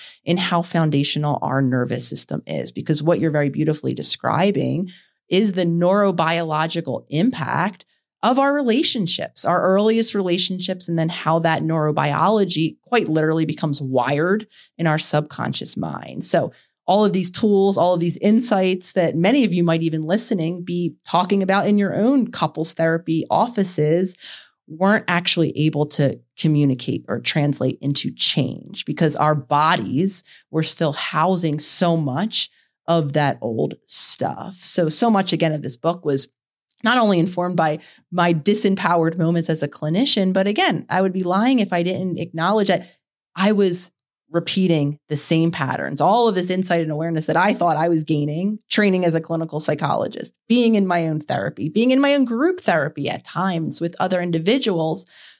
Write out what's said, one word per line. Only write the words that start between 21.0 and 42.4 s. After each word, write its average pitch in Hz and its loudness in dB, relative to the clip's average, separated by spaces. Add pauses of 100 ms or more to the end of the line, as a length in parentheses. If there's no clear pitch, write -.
talking 185 0
about 190 2
in 208 4
your 202 0
own 240 2
couples 160 -4
therapy 165 0
offices 185 0 (500)
weren't 190 0
actually 175 0
able 151 0
to 139 0 (180)
communicate 143 0
or 117 -4
translate 143 -2
into - -4
change - -4
because 151 -2
our 151 2
bodies 147 0 (260)
were 156 -2
still 156 -2
housing 165 -2
so - 2
much 160 -2 (360)
of 160 2
that 143 0
old 120 -2 (120)
stuff. - -4
So, - 0
so 233 2
much, 196 2
again, 165 2
of 151 -4
this 143 -6
book 175 -4
was 139 -2 (560)
not 226 2
only 208 4
informed 180 -2
by 156 0 (320)
my 175 2
disempowered 175 0
moments 170 0
as 160 -2
a 147 -2
clinician, 185 0
but 190 0
again, 226 0
I 185 0
would 190 0
be 190 -2
lying 208 2
if 196 0
I 175 0
didn't 180 -2
acknowledge 180 0